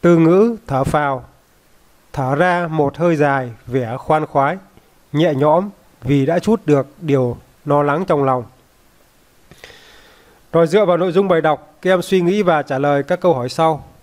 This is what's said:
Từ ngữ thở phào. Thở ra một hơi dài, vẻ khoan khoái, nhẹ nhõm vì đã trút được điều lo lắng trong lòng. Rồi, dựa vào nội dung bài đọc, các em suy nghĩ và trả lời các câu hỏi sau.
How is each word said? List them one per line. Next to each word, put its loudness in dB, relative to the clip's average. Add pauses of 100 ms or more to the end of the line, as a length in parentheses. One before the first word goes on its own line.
Từ 4
ngữ 4 (120)
thở 0
phào. -2 (880)
Thở -2
ra 0
một -2
hơi 0
dài, 0 (140)
vẻ -4
khoan -2
khoái, -2 (560)
nhẹ 0
nhõm 2 (320)
vì 0
đã 0
trút -2
được 2 (140)
điều -2 (280)
lo 0
lắng -2
trong -2
lòng. -2 (2000)
Rồi, 4
dựa 2
vào 2
nội -2
dung 0
bài 2
đọc, -2
các 0
em 2
suy 0
nghĩ 0
và 2
trả -4
lời 0
các -4
câu 2
hỏi -4
sau. -2 (160)